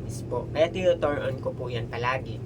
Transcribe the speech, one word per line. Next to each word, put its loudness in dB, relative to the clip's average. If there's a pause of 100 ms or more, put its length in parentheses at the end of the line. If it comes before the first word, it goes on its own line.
Yes -6
po. -2
Kaya 6
tino-turn 2
on -2
ko -4
po -4
yan -2
palagi. -2